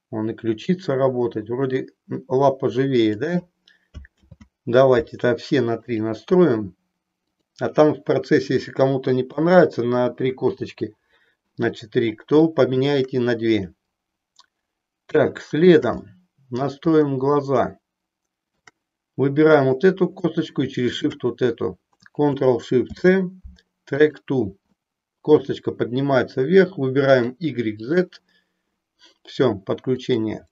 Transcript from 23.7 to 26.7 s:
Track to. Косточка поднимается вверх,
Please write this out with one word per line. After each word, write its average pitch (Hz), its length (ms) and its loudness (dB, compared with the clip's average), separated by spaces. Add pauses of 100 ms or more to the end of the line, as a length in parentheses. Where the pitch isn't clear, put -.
Track 151 260 2 (140)
to. 127 280 -4 (640)
Косточка 143 500 0
поднимается 127 680 -2
вверх, 180 360 2